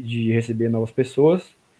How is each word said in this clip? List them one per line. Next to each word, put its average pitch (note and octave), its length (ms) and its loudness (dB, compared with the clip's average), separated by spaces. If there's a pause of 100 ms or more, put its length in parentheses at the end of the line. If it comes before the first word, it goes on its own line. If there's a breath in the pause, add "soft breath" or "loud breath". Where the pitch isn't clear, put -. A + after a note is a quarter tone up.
de A#2 280 -2
receber A2+ 380 0
novas A2+ 220 -2
pessoas, D3 640 0 (240)